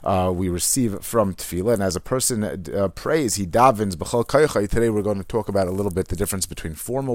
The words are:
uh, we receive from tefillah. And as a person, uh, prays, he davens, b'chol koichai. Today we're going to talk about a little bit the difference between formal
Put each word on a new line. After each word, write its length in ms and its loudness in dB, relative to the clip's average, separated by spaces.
uh, 280 2
we 140 -2
receive 560 0
from 300 0
tefillah. 400 -2
And 100 0
as 140 0
a 20 -2
person, 460 -2
uh, 420 -2
prays, 480 0
he 100 -2
davens, 520 4
b'chol 280 -2
koichai. 440 2
Today 200 4
we're 120 0
going 160 0
to 100 -10
talk 220 -4
about 180 2
a 40 -2
little 200 -2
bit 160 -2
the 80 -4
difference 300 -2
between 300 -10
formal 400 -6